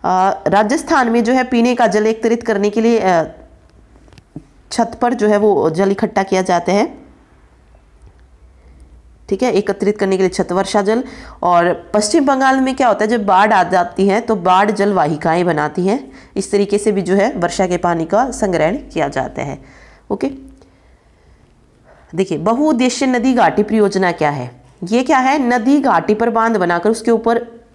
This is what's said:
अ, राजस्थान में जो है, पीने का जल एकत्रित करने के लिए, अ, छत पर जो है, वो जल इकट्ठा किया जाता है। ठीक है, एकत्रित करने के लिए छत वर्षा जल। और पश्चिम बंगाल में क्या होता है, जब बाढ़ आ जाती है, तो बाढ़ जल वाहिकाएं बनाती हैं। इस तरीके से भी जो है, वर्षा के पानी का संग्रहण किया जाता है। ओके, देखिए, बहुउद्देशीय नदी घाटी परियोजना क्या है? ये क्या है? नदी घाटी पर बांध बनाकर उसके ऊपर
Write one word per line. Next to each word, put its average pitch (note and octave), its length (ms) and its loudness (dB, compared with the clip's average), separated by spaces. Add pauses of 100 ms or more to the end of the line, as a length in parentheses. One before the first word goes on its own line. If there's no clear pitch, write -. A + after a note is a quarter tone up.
अ, F#3 440 0
राजस्थान A#3 600 0
में A#3 140 2
जो A#3+ 80 0
है, B3+ 120 2
पीने B3 300 2
का A#3+ 120 2
जल G#3+ 200 0
एकत्रित A3 360 0
करने G#3 280 0
के A3+ 100 -2
लिए, A3+ 200 2
अ, F3+ 240 2 (1500)
छत A#3 300 -4
पर B3 120 0
जो G#3 140 0
है, G#3 80 4
वो F#3+ 340 2
जल G3 200 0
इकट्ठा G3 320 -2
किया F#3 200 0
जाता F3 300 0
है। - 260 0 (2250)
ठीक G3 140 -2
है, B3 100 0
एकत्रित G3+ 460 -2
करने F#3+ 180 0
के F#3 60 0
लिए F#3 80 2
छत F3+ 220 -4
वर्षा G3 300 0
जल। A3+ 220 0 (380)
और F3 520 0
पश्चिम C4 320 2
बंगाल C4+ 340 2
में C4 160 0
क्या C4 120 2
होता G3+ 160 0
है, G#3+ 60 -2
जब A3 160 0
बाढ़ G#3 260 4
आ F#3+ 100 4
जाती F3+ 460 0
है, G3+ 120 2
तो A3+ 160 -2
बाढ़ F#3 340 2
जल G3+ 220 0
वाहिकाएं E3 540 0
बनाती D#3 400 -2
हैं। B3+ 260 -4 (240)
इस G3 140 -6
तरीके G3+ 280 0
से G#3 140 0
भी F#3+ 100 -2
जो F3 120 -2
है, G#3 180 2
वर्षा F3 340 -2
के F3 100 -2
पानी E3+ 280 -2
का G3+ 260 0
संग्रहण F3 460 -2
किया D#3 320 -6
जाता C3+ 340 -6
है। C#3+ 200 -10 (480)
ओके, C4+ 200 -4 (1800)
देखिए, F#3 240 -2
बहुउद्देशीय B3+ 680 0
नदी B3 260 0
घाटी G#3 280 2
परियोजना G3+ 500 0
क्या D3+ 180 0
है? B2 300 -8 (240)
ये A3+ 180 0
क्या C4 160 2
है? C4 200 0
नदी B3 420 2
घाटी G#3 340 2
पर A#3 160 0
बांध A3+ 260 0
बनाकर F3 340 0
उसके A3+ 200 -2
ऊपर A#3 360 0 (280)